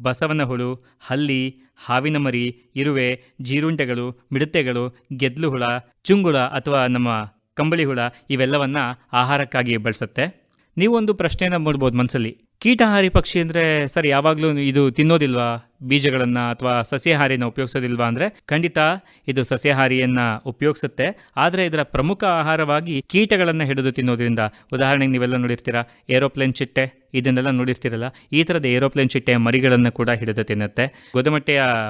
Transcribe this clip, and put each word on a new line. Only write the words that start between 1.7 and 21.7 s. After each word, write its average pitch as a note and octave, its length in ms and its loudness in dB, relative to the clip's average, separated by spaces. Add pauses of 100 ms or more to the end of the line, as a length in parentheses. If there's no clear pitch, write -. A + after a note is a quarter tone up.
ಹಾವಿನ C3+ 400 -2
ಮರಿ, B2 440 -2 (160)
ಇರುವೆ, C3+ 480 -2 (180)
ಜೀರುಂಡೆಗಳು, B2+ 920 -4
ಮಿಡತೆಗಳು, C3 720 -2 (100)
ಗೆದ್ಲು C3+ 340 -2
ಹುಳ, B2+ 120 -2 (420)
ಚುಂಗುಳ F3+ 340 4
ಅಥವಾ C3 480 0
ನಮ್ಮ A#2+ 460 -2 (220)
ಕಂಬಳಿ D#3+ 300 0
ಹುಳ C3+ 140 -2 (320)
ಇವೆಲ್ಲವನ್ನ C#3 460 0 (360)
ಆಹಾರಕ್ಕಾಗಿ B2 640 0
ಬಳಸುತ್ತೆ. A#2 720 -6 (320)
ನೀವೊಂದು G#3+ 360 2
ಪ್ರಶ್ನೆನ F3+ 420 -2
ಮೂಡ್ಬೋದು C#3 400 0
ಮನ್ಸಲ್ಲಿ, A#2+ 420 -2 (200)
ಕೀಟಾಹಾರಿ G#3+ 500 4
ಪಕ್ಷಿ F#3 320 2
ಅಂದ್ರೆ D#3+ 480 0
ಸರ್ D#3+ 180 0
ಯಾವಾಗ್ಲೂ D3+ 520 2
ಇದು C#3 320 2
ತಿನ್ನೋದಿಲ್ವಾ, B2 920 0
ಬೀಜಗಳನ್ನ C3 560 0
ಅಥವಾ A#2+ 440 0
ಸಸ್ಯಾಹಾರಿನ C3+ 640 0
ಉಪಯೋಗಿಸೋದಿಲ್ವಾ B2 640 -4
ಅಂದ್ರೆ C3+ 400 -4
ಖಂಡಿತ E3 320 -2 (500)
ಇದು C3 160 0
ಸಸ್ಯಾಹಾರಿಯನ್ನ B2+ 760 0 (260)
ಉಪಯೋಗಿಸುತ್ತೆ. C#3+ 800 -4 (100)
ಆದ್ರೆ F3 300 2
ಇದರ D#3 160 -2